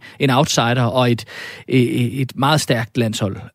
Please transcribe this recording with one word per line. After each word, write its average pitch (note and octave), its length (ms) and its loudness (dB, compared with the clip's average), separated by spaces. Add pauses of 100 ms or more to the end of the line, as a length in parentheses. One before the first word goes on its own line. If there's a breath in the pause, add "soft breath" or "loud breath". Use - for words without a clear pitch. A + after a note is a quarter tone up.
(200 loud breath)
en C#3+ 100 2
outsider B2+ 540 2
og A#2+ 280 2
et, A2+ 140 -2 (420 loud breath)
et, B2 540 2
et B2+ 140 -6
meget C#3+ 260 2
stærkt A2+ 360 -2
landshold. G#2+ 400 -2 (180)